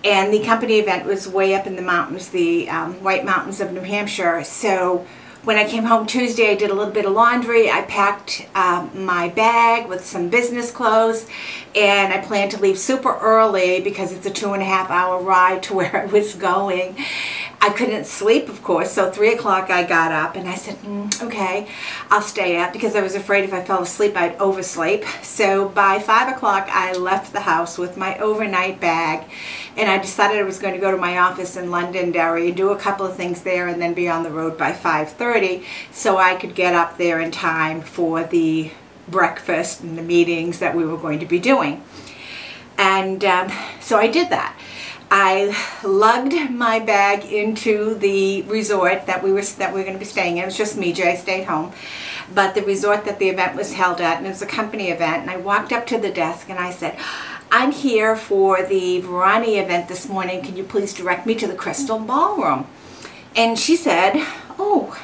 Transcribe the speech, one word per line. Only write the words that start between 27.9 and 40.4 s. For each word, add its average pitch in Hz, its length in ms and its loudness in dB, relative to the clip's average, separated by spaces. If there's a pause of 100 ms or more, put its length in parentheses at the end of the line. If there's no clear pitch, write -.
my 190 220 -4
overnight 190 600 0
bag, 165 480 0 (480)
and 208 140 0
I 190 80 4
decided 208 400 2
I 202 60 2
was 190 160 -4
going 190 160 -4
to 180 40 -8
go 190 120 2
to 185 60 2
my 180 200 -2
office 180 400 0
in 180 140 -6
Londonderry 175 760 0
and 175 80 0
do 190 140 2
a 202 80 2
couple 196 300 -2
of 185 80 -6
things 175 260 -4
there 180 260 0
and 170 140 -2
then 170 140 -2
be 175 120 0
on 170 140 0
the 165 80 -4
road 160 260 -4
by 147 160 0
five 156 420 -2
thirty 196 520 0 (260)
so 190 260 2
I 185 180 6
could 180 180 -8
get 180 220 2
up 170 220 0
there 170 220 0
in 165 120 -2
time 160 500 -2
for 165 420 -2
the 160 460 2 (380)
breakfast 175 760 0
and 165 160 -10
the 165 60 -8
meetings 170 560 2